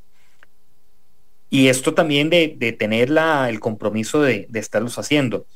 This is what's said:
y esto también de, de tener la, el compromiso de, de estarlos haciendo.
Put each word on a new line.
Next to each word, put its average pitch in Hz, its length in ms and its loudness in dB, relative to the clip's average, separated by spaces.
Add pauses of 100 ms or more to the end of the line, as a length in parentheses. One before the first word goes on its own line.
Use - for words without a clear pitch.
(1500)
y 135 200 6
esto - 260 2
también 151 360 4
de, 170 280 4
de 117 140 0
tener 113 380 2
la, 156 380 4
el 113 120 -4
compromiso 110 640 -2
de, 113 280 0
de 113 100 -4
estarlos - 380 -4
haciendo. 123 580 0